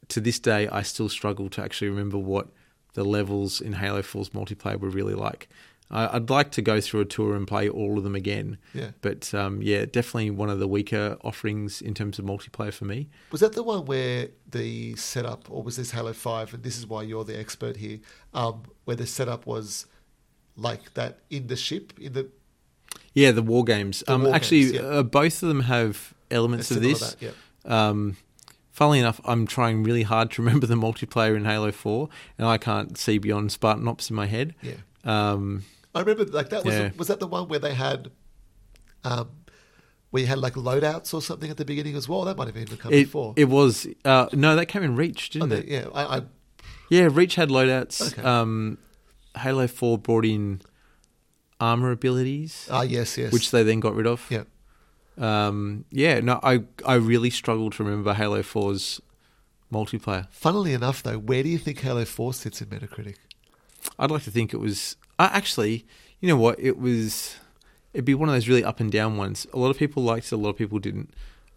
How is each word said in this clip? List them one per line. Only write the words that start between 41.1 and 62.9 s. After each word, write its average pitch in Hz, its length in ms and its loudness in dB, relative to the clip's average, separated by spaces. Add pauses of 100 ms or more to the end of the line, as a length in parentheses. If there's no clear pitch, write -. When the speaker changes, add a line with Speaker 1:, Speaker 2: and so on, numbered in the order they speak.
Speaker 2:
or 160 80 -4
something 151 300 -8
at 151 80 -12
the 147 80 -6
beginning 147 300 -6
as 127 120 -8
well? 180 160 -2
That 190 140 -4
might 127 80 -6
have 110 100 -10
even 110 220 -10
come 117 160 -2
Speaker 1:
It, 143 100 8
Speaker 2:
before. 127 320 -6
Speaker 1:
it 147 100 8
was, 131 400 6 (180)
uh, 131 280 6
no, 151 240 6
that 170 100 2
came 202 160 -4
in 131 140 0
Reach, - 340 -2
didn't 151 220 0
Speaker 2:
Okay, 104 100 0
Speaker 1:
it? - 60 -10
Speaker 2:
yeah, - 260 -4
I, 139 240 -2
I 127 40 -4 (680)
Speaker 1:
Yeah, 175 220 8
Reach 170 220 4
had 160 160 2
loadouts. 131 640 2
Speaker 2:
Okay. - 100 -10
Speaker 1:
Um, 113 560 2 (580)
Halo 131 300 0
four 117 320 2
brought 113 260 2
in 104 380 0 (1000)
armor 120 300 2
abilities, 131 800 -2
Speaker 2:
Ah, 127 120 2
yes, 120 360 -2
yes. 120 140 -2
Speaker 1:
which 120 180 2
they 117 120 6
then 110 180 4
got 107 140 0
rid 110 120 2
of. 120 240 0
Speaker 2:
Yeah. 113 140 -2 (720)
Speaker 1:
Um, 104 720 0
yeah, 135 300 4
no, 120 220 2
I, 127 220 4 (220)
I 127 80 6
really 120 360 6
struggle 110 400 -2
to 107 140 -4
remember 104 300 0
Halo 104 280 0
four's 101 580 -2 (720)
multiplayer. 104 580 -4
Speaker 2:
Funnily 180 420 2
enough, 127 300 -2
though, 113 160 -4
where 127 240 0
do 147 60 0
you 165 100 0
think 147 220 -6
Halo 123 240 -2
four 120 300 -6
sits - 280 -10
in 107 60 -12
Metacritic? 104 480 -12 (800)